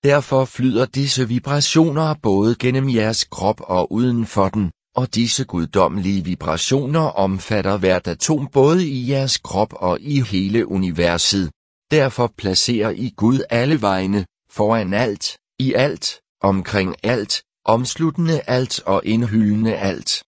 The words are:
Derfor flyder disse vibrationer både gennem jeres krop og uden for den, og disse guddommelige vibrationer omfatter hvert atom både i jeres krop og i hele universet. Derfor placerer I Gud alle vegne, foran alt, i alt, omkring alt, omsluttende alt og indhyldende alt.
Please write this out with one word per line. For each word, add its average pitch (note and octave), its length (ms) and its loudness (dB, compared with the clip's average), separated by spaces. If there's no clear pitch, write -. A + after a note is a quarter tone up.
Derfor C#3 400 2
flyder B2+ 420 0
disse C3 420 -2
vibrationer D3 920 2
både G#2 360 4
gennem C3 360 0
jeres A2 300 0
krop - 360 -2
og F2+ 320 -2
uden A#2 340 0
for G2 220 2
den, G2 220 -2
og B2 180 -2
disse A2+ 300 0
guddommelige F#2 800 0
vibrationer B2+ 760 -2
omfatter G2 760 0
hvert F#2 320 0
atom C#3+ 440 -2
både D#3 360 4
i B2+ 220 -4
jeres C3+ 280 -2
krop - 380 -2
og F2+ 240 -2
i C#3 220 0
hele G#2 460 0
universet. F2 840 0
Derfor C3 480 0
placerer G#2 520 0
I B2 260 -6
Gud B2+ 240 4
alle B2 320 2
vegne, F#2+ 440 0
foran G#2 440 0
alt, G#2+ 420 -4
i C3 140 0
alt, - 480 -2
omkring F#2+ 600 0
alt, A2 400 -2
omsluttende D#3 800 0
alt B2+ 400 -2
og F#2+ 180 0
indhyldende A2 720 2
alt. - 540 -4